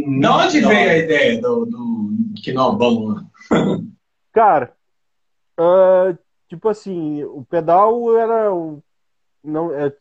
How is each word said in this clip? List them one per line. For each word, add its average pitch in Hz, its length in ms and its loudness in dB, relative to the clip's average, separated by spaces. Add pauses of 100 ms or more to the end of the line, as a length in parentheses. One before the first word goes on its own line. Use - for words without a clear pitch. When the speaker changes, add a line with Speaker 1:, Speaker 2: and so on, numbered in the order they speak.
(200)
Speaker 1:
Da - 180 0
onde 294 220 0
Speaker 2:
muito - 80 2
Speaker 1:
veio - 0 -
Speaker 2:
da 214 60 4
Speaker 1:
a 185 200 2
Speaker 2:
hora. 160 40 2
Speaker 1:
ideia 151 420 0
do, 120 260 -2
do 113 760 -6
Quinobão 120 640 0
lá? 107 200 -6 (260)
<laughs> - 320 0 (500)
Speaker 3:
Cara, 180 400 2 (840)
ah, 185 580 4 (320)
tipo 175 200 -4
assim, 170 540 -6
o 127 220 -12
pedal 220 720 2
era 226 360 0
o, 160 300 -8 (640)
não, 156 280 -4
é, 143 280 -4